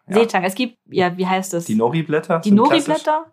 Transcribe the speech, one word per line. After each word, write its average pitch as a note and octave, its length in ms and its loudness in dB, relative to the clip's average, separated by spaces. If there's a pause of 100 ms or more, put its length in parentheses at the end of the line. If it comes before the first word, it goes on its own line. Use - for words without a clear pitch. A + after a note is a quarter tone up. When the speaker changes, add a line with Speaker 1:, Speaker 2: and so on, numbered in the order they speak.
Speaker 1:
ja. F#3 60 -2
Speaker 2:
Seetang. A3 280 2
Es G3 120 -4
gibt, B3 220 -6 (120)
ja, F3+ 260 -2
wie F3+ 120 -4
heißt F#3 260 -4
das? E3+ 120 -6
Speaker 1:
Die G#2+ 100 -2
Nori-Blätter D#3 640 0
Speaker 2:
Die G3+ 100 -2
Speaker 1:
sind G3+ 80 6
klassisch. D4+ 300 2
Speaker 2:
Nori-Blätter, D#4 460 -2